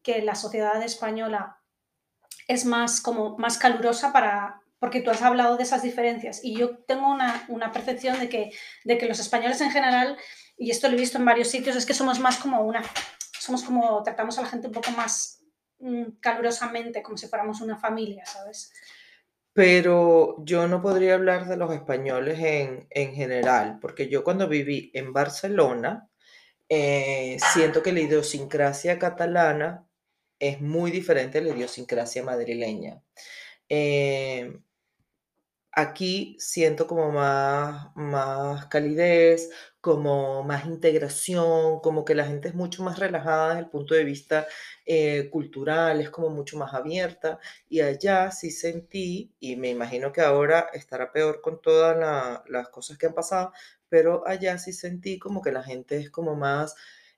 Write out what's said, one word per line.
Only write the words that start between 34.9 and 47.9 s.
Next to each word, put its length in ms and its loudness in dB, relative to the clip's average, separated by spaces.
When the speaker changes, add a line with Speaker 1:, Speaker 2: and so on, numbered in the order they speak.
Speaker 2:
aquí 640 -4
siento 480 0
como 260 -2
más, 840 0
más 720 -4
calidez, 840 4
como 640 0
más 240 -4
integración, 1120 2
como 240 0
que 100 2
la 120 2
gente 220 -6
es 60 -8
mucho 280 -6
más 160 -6
relajada 520 0
desde 100 -2
el 100 -12
punto 240 -2
de 100 6
vista, 420 -2
eh, 440 2
cultural, 720 0
es 100 -6
como 200 -4
mucho 280 -8
más 160 -8
abierta. 640 -4
Y 140 0
allá 480 2